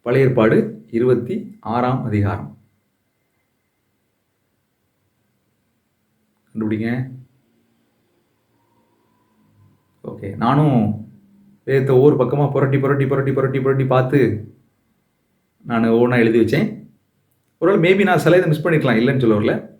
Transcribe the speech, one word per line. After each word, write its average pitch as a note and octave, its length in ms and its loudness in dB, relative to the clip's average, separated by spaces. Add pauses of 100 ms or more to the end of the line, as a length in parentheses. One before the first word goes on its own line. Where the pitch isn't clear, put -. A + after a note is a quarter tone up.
பழைய C3 260 2
ஏற்பாடு - 500 2 (140)
இருபத்தி B2 680 -2
ஆறாம் A#2+ 440 -4
அதிகாரம். G2 540 -4 (4000)
கண்டுபிடிங்க. A2 580 -6 (3000)
ஓகே, G#2 320 -12
நானும் A#2 720 0 (560)
வேதத்தை C3 320 0
ஒவ்வொரு C#3 200 6
பக்கமா C#3 360 -2
புரட்டி, C#3 280 0
புரட்டி, C#3 280 0
புரட்டி, C3+ 260 -2
புரட்டி, C3+ 280 -2
புரட்டி C3+ 240 0
பார்த்து B2+ 600 0 (1160)
நான் A#2 200 -2
ஒவ்வொன்றா A#2 320 2
எழுதி A2+ 240 4
வச்சேன். - 480 -2 (720)
ஒருவேளை F3 360 2
maybe G3+ 100 2
நான் F#3 160 2
சில D#3+ 180 4
இதை F3+ 100 2
மிஸ் D#3 200 -2
பண்ணிருக்கலாம், C3 320 0
இல்லைன்னு C3 200 0
சொல்ல A2 200 2
வரல. D3 300 -2 (100)